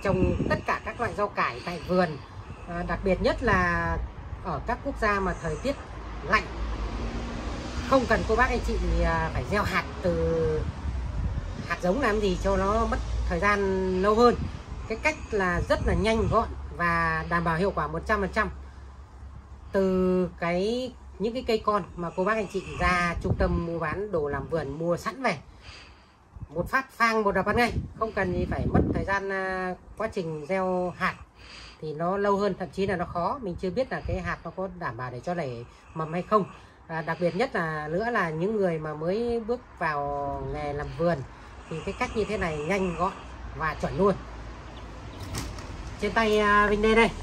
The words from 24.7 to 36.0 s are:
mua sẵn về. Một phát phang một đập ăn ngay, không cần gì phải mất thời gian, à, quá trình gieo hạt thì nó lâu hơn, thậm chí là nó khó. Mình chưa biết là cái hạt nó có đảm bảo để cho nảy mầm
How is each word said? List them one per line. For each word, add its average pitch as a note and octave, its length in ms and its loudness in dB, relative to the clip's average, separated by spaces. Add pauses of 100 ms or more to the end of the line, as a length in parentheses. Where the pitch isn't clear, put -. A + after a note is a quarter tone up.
mua E3+ 180 0
sẵn A3+ 260 -6
về. G3 140 2 (1120)
Một E3 200 -4
phát C4 280 0
phang A3+ 260 4
một G3+ 80 4
đập F#3 140 2
ăn G#3 120 2
ngay, A#3 140 4 (280)
không A3 120 -2
cần F#3 220 0
gì F3+ 180 0
phải - 140 -2
mất - 140 4 (140)
thời F3 120 -2
gian, G3 260 -2
à, F#3 440 -2 (220)
quá A3 160 -2
trình D#3+ 360 -4
gieo F#3 480 0
hạt F3+ 180 -2 (680)
thì D#3 120 -6
nó F3 240 0
lâu G3+ 200 4
hơn, G3 220 2
thậm F#3 140 -6
chí G3 140 0
là G3 80 0
nó E3+ 100 -2
khó. F#3+ 360 -2
Mình F3+ 200 -4
chưa F#3 80 0
biết B3 220 -2
là D#3+ 160 -4
cái F3+ 140 -2
hạt E3+ 220 -4
nó E3 140 -10
có F#3+ 120 -4 (100)
đảm C3+ 180 -6
bảo B2+ 140 -6
để B2 80 -10
cho F3 140 -4
nảy B2+ 320 -4 (280)
mầm D#3+ 200 -4